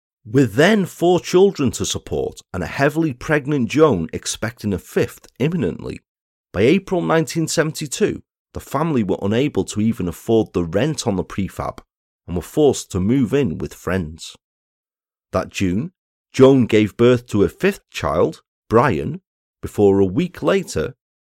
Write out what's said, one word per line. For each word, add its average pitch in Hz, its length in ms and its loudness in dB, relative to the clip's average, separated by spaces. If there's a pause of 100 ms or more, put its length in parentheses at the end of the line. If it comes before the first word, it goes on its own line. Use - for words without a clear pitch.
(260)
with 113 300 0
then 185 320 4
four 175 320 0
children 180 540 2
to 101 120 -6
support - 540 -6 (160)
and 90 80 -6
a - 20 -6
heavily 147 480 -2
pregnant 143 560 -2
Joan 113 440 2
expecting - 600 -6
a 85 60 -4
fifth - 480 -4 (100)
imminently, 127 600 -4 (520)
by 90 100 -2
April 175 420 2
nineteen 160 440 -2
seventy-two, 156 760 -4 (320)
the 90 40 -12
family 143 440 -2
were 92 180 -2
unable 110 440 0
to - 140 -8
even 107 280 -2
afford 107 460 0
the 87 120 0
rent 101 400 -2
on 101 120 -2
the 82 60 -2
prefab - 580 -8 (440)
and 85 100 -8
were 85 60 -4
forced - 520 0
to 95 60 -2
move 110 320 0
in 127 280 0
with - 160 -10
friends. 85 600 -8 (1000)
That 92 160 -4
June, 101 420 -2 (420)
Joan 131 320 6
gave 107 320 2
birth 120 300 4
to 104 140 2
her 90 80 4
fifth - 420 -4
child, 90 500 -2 (280)
Brian, 117 520 0 (400)
before 98 400 4
a 98 40 4
week 117 380 -2
later, 160 520 -2 (260)